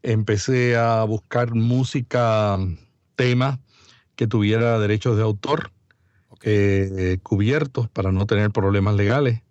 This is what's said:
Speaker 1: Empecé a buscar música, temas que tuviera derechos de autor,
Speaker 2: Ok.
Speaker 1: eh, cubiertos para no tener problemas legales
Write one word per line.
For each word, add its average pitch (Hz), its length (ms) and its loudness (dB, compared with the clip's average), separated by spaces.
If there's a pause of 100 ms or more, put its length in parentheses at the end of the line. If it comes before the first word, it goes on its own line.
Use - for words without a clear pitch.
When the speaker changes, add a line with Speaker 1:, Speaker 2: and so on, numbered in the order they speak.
Speaker 1:
Empecé 120 720 0
a 117 280 2
buscar 117 500 -2
música, 117 1040 0 (560)
temas 127 460 0 (560)
que 117 100 -2
tuviera 113 540 2
derechos 107 360 0
de 107 60 0
autor, 110 480 -4 (600)
Speaker 2:
Ok. - 160 -20
Speaker 1:
eh, 98 760 0
cubiertos 120 680 0
para 95 240 -4
no 98 140 0
tener 104 240 0
problemas 101 460 0
legales 113 540 0